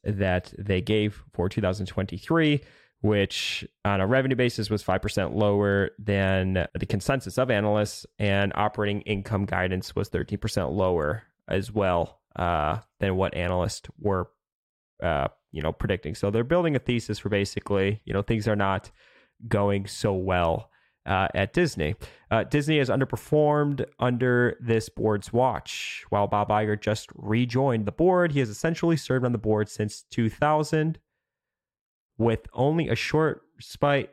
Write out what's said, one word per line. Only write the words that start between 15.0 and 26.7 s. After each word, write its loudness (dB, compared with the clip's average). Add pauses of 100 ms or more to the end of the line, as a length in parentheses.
uh, 0 (240)
you -8
know, 0
predicting. -4
So -2
they're 0
building 0
a 0
thesis -2
for -6
basically, 0
you -6
know, 0
things 0
are 2
not 0 (560)
going 2
so -2
well, 0 (380)
uh, 2
at 0
Disney. 0 (340)
Uh, 2
Disney 0
has 2
underperformed 0 (160)
under 2
this 0
board's -2
watch. -2
While 2
Bob 0
Iger 2